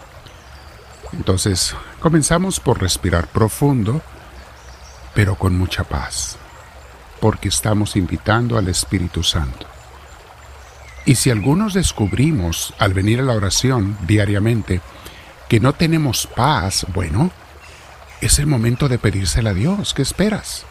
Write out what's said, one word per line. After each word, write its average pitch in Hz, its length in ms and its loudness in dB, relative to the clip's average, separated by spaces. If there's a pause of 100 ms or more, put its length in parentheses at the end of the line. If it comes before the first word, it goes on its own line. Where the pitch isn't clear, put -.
(1120)
Entonces, 95 600 -2 (260)
comenzamos 170 600 2
por 110 200 0
respirar 85 460 0
profundo, 123 720 0 (1120)
pero 98 200 2
con 90 240 0
mucha 90 260 -2
paz, - 540 -8 (840)
porque 101 280 0
estamos 104 480 0
invitando 107 600 0
al 98 120 0
Espíritu 90 540 -2
Santo. 65 440 -4 (1400)
Y 123 120 6
si - 140 2
algunos 156 440 2
descubrimos, 113 1040 0
al 98 160 2
venir 107 260 2
a 135 40 0
la 127 100 0
oración 104 720 0
diariamente, 104 760 2 (680)
que - 120 6
no 135 120 4
tenemos 160 540 0
paz, 113 680 0
bueno, 90 380 0 (880)
es - 180 2
el 143 80 0
momento 123 420 2
de 123 100 0
pedírsela 101 520 0
a 98 40 0
Dios. 165 380 -2
¿Qué 139 100 -2
esperas? - 680 -4